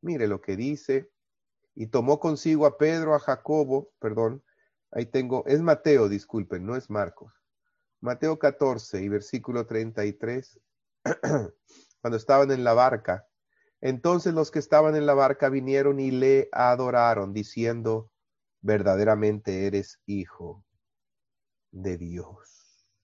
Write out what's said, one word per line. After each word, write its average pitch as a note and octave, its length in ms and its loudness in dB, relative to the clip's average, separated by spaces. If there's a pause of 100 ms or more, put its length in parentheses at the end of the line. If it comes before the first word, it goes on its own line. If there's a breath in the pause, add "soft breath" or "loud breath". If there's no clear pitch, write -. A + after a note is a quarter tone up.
mire D3+ 260 -2
lo G2+ 120 -2
que G2 160 -6
dice, C3+ 560 -4 (640)
"Y A2 140 -10
tomó C3 320 2
consigo D#3 460 0
a C#3+ 120 4
Pedro, D#3 380 2
a C#3+ 40 2
Jacobo", C#3+ 800 -2
perdón, A2+ 440 -4 (480)
ahí A#2+ 160 -6
tengo, B2+ 400 -2
es D3+ 140 2
Mateo, D3 460 4
disculpen, G2 580 -6
no A#2 100 -6
es B2+ 140 -10
Marcos. G#2 440 -8 (680)
Mateo D#3 400 -4
catorce B2+ 640 -2
y G2+ 80 -4
versículo A2+ 560 -6
treinta A2+ 400 -6
y G#2 80 -4
tres, A#2+ 460 -10 (440)
<clears throat> - 500 -4 (480 soft breath)
cuando A#2 160 -4
estaban C#3 340 4
en B2+ 120 0
la A#2 100 4
barca, A#2+ 540 2 (540)
entonces E3 520 0
los D#3+ 180 -2
que D#3 80 -2
estaban D#3 360 4
en D3 100 0
la C#3+ 100 4
barca C3+ 340 2
vinieron C#3 500 0
y C3+ 120 -2
le C3 400 4
adoraron, A#2+ 840 2
diciendo, A2+ 760 -4 (500)
"Verdaderamente G#2 1040 0
eres G2 400 -6
hijo F#2+ 580 -12 (1080)
de F#2 260 -8
Dios". - 880 -16 (160)